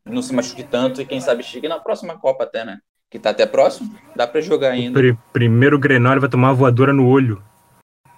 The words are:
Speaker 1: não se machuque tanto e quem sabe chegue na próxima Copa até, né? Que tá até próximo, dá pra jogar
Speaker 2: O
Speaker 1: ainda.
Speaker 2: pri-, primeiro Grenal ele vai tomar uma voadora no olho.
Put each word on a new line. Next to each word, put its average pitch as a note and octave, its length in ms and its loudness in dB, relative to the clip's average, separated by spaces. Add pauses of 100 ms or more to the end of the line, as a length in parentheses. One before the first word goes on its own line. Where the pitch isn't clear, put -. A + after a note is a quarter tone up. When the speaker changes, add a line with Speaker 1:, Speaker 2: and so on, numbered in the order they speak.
Speaker 1:
não A#2+ 180 -8
se B2+ 120 -10
machuque B2 300 -8
tanto B2+ 360 -4
e C3 60 -12
quem C3+ 140 -10
sabe B2 240 -4
chegue B2+ 240 -12
na E3 100 -8
próxima F3+ 400 -10
Copa C3+ 240 -4
até, A2+ 220 -8
né? G2+ 140 -16 (300)
Que A#2 120 -18
tá A2 100 -2
até G#2+ 160 0
próximo, D#3 500 -2 (200)
dá A#2+ 100 -2
pra D#3 140 -4
jogar D3 300 2
Speaker 2:
O - 20 0
Speaker 1:
ainda. B2+ 260 -2
Speaker 2:
pri-, B2+ 180 4 (160)
primeiro A#2+ 460 4
Grenal C3 360 2
ele C3+ 60 0
vai C3+ 80 0
tomar B2+ 200 2
uma C3+ 60 2
voadora B2+ 380 2
no C3+ 160 2
olho. B2+ 320 2 (760)